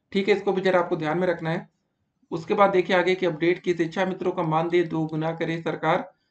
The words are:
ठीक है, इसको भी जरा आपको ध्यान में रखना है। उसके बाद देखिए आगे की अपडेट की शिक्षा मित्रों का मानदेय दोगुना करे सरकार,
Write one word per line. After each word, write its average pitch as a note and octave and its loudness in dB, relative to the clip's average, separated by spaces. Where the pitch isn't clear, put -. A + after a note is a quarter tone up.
ठीक G3 0
है, G#3 4
इसको G3 0
भी F#3 0
जरा F#3 4
आपको F3 -2
ध्यान D#3 -2
में F#3 0
रखना E3 -2
है। F3+ -6
उसके F3 -4
बाद G3 6
देखिए F#3 2
आगे F3+ 2
की F#3 -2
अपडेट E3 0
की F3 -2
शिक्षा E3 -2
मित्रों F#3 -4
का F#3 -4
मानदेय E3+ 2
दोगुना D#3+ -2
करे E3 -4
सरकार, E3 -2